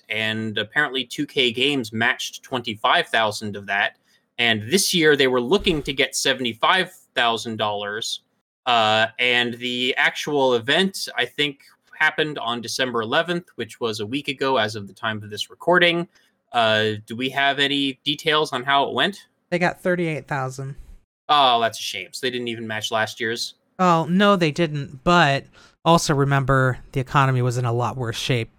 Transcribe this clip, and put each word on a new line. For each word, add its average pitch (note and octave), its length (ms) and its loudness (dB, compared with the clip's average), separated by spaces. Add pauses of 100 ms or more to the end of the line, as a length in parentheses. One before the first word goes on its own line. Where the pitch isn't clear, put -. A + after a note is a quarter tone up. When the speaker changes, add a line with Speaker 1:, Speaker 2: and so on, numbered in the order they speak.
Speaker 1:
and A2 500 -4
apparently C3 460 -2
two D3 220 -6
K B2+ 260 0
Games B2 400 -2
matched A#2 500 -4
twenty-five B2 680 -2
thousand G#2+ 480 -2
of G2+ 100 -12
that. G2+ 300 -2 (420)
And A2+ 320 0
this F#3+ 240 0
year, D#3 220 6
they C3+ 100 4
were B2+ 140 2
looking D3+ 420 0
to D3 100 -6
get C3+ 240 -2
seventy-five C3+ 760 0 (220)
thousand A#2 420 0
dollars, G#2 640 -4 (440)
uh, A2 440 4 (100)
and A#2+ 360 2
the B2 420 -4
actual C#3+ 580 2
event, D3 640 0
I A#2+ 80 0
think, C#3+ 400 -4 (340)
happened D3+ 400 0
on A#2 220 -6
December A#2 420 -2
eleventh, E3 540 -2
which A2+ 240 -10
was A2 200 -4
a G#2 60 -6
week C#3 220 -6
ago C3+ 280 0
as G#2+ 200 0
of G2+ 100 -10
the G2 80 -20
time G#2+ 280 -6
of G#2+ 80 -14
this G#2 200 -10
recording. F3 580 2 (440)
Uh, A2 400 2 (120)
do A#2 100 -14
we B2+ 140 -4
have C#3 300 0
any C#3 440 0
details D3+ 500 0
on B2 120 -4
how C#3 240 2
it A2+ 60 -6
went? D#3 320 -2 (240)
Speaker 2:
They F3+ 80 -2
got F3 240 -2
thirty-eight E3+ 440 -2
thousand. C3+ 500 -8 (520)
Speaker 1:
Oh, C3+ 320 6
that's A2+ 180 0
a - 40 -10
shame. F#2 300 -8
So - 140 -6
they B2+ 40 -2
didn't B2 180 -6
even A#2 180 -8
match A2 240 -6
last A2 300 -2
year's? A#2 340 -4 (240)
Speaker 2:
Oh, E3+ 300 4
no, G3+ 280 4
they E3+ 160 2
didn't. D3 520 -4
But D#3+ 400 4 (400)
also E3 300 4
remember, C3+ 640 2 (140)
the C#3 80 -2
economy C3 420 2
was B2 160 0
in B2 80 -2
a A#2 80 0
lot A#2+ 240 -2
worse A2+ 180 -6
shape A#2+ 320 -2 (100)